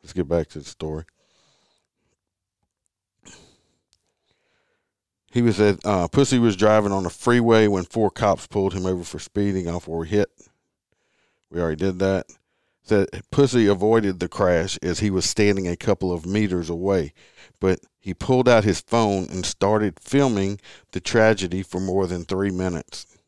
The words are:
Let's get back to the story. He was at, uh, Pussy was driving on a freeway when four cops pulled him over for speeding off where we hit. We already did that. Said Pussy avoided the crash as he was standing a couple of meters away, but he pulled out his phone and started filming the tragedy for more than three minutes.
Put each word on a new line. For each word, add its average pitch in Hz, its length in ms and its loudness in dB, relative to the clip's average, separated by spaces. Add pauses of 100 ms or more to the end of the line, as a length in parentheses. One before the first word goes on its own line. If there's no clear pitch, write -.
Let's - 120 -20
get 87 140 -4
back 82 220 -2
to 76 100 -16
the 69 60 -18
story. 78 400 -10 (4000)
He 123 100 0
was 110 180 2
at, 104 260 2
uh, 92 220 0
Pussy 131 320 2
was 117 160 2
driving 104 380 4
on 95 120 -2
a 85 40 -4
freeway 117 580 4
when 98 160 0
four 107 260 -2
cops - 380 -2
pulled 95 260 -2
him 92 120 -4
over 92 180 -4
for - 160 -14
speeding 98 480 -4
off 85 200 -6
where 82 120 -6
we 82 80 -8
hit. 104 220 0 (1200)
We 82 100 -8
already 82 160 0
did 92 240 -2
that. 95 280 0 (560)
Said 101 260 0 (220)
Pussy 127 360 4
avoided 101 520 2
the 87 100 -4
crash 90 520 0
as 87 180 -4
he 107 100 0
was 92 160 -2
standing 98 420 0
a 85 80 -4
couple 95 380 -2
of 82 120 -8
meters 90 440 -2
away, 87 440 -2 (460)
but 92 200 0 (200)
he 92 140 -10
pulled 127 340 0
out 117 160 6
his 98 160 0
phone 101 500 0
and 90 160 -6
started 104 540 -2
filming 104 600 0 (320)
the 92 100 -8
tragedy 98 640 2
for 92 180 -8
more 95 240 -2
than 87 180 -6
three 95 280 -2
minutes. 92 560 -6 (200)